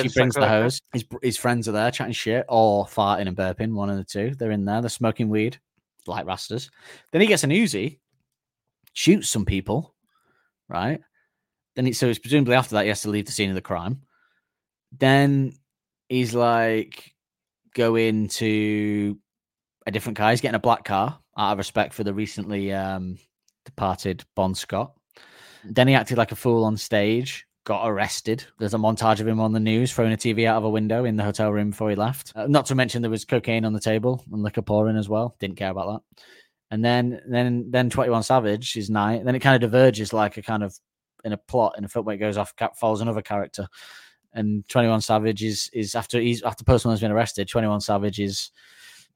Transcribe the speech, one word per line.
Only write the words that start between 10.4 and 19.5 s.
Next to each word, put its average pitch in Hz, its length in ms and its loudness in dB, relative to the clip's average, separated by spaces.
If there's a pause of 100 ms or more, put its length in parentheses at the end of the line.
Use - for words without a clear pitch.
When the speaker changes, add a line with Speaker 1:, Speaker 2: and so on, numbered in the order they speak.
Speaker 1:
right? 120 320 -4 (720)
Then 127 120 0
he, 127 60 2
so 123 160 2
it's 113 100 0
presumably 123 360 4
after 127 200 2
that 104 100 4
he 104 40 0
has 104 140 -2
to 107 80 -4
leave 104 160 -2
the - 60 -10
scene 101 180 0
of 95 60 -2
the 92 60 -4
crime. 101 400 -6 (960)
Then 139 540 4 (560)
he's, 123 260 0
like, 117 800 0 (600)
going 113 540 2
to 107 920 0 (680)